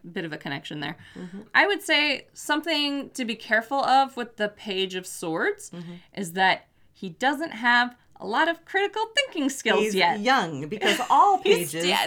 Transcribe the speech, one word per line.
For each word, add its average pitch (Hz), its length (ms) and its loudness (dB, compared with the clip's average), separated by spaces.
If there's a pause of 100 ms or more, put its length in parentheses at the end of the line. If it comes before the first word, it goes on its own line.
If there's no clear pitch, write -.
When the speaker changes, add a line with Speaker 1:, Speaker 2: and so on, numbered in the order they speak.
(100)
Speaker 1:
bit 170 140 -8
of 160 80 -8
a 151 60 -10
connection 151 420 -10
there. 147 160 -8 (220)
Speaker 2:
Mm-hmm. 180 220 -14 (140)
Speaker 1:
I 302 120 6
would 392 160 -2
say 294 520 0
something 294 760 -4
to 262 140 -6
be 226 100 -4
careful 226 500 0
of 262 320 4
with 240 200 -8
the 208 120 -2
Page 190 460 -4
of 185 120 -8
Swords 208 640 -4
Speaker 2:
Mm-hmm. 175 220 -12 (240)
Speaker 1:
is 175 180 -8
that 190 320 2 (260)
he 190 180 -10
doesn't 277 420 -2
have 240 440 2 (200)
a - 100 -12
lot 247 220 2
of 330 160 -4
critical 392 380 -2 (140)
thinking 370 340 -2
skills 208 300 2
Speaker 2:
He's 214 160 0
Speaker 1:
yet. 175 240 2
Speaker 2:
young, 180 480 0
because - 320 0 (100)
all 381 280 6
Speaker 1:
<laughs> 370 60 -8
He's - 280 2
Speaker 2:
pages - 140 -2
Speaker 1:
yeah, 254 200 2